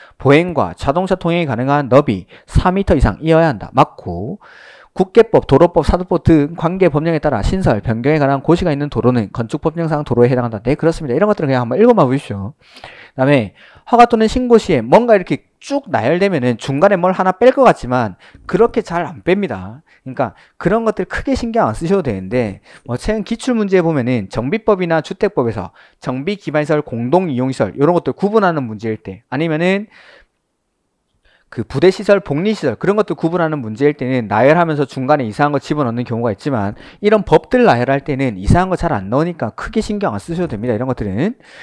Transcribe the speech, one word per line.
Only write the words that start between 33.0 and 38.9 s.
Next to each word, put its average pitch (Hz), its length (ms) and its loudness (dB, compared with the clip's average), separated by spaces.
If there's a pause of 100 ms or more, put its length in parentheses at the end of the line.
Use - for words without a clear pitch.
구분하는 160 440 -2
문제일 120 340 0
때는 127 340 -4
나열하면서 143 580 2
중간에 135 380 0
이상한 147 280 -2
거 143 80 -2
집어넣는 123 440 -4
경우가 117 280 -2
있지만 107 420 -4 (260)
이런 208 220 2
법들 - 420 2
나열할 135 360 2
때는 131 400 -4
이상한 165 320 2
거 175 40 0
잘 170 160 -2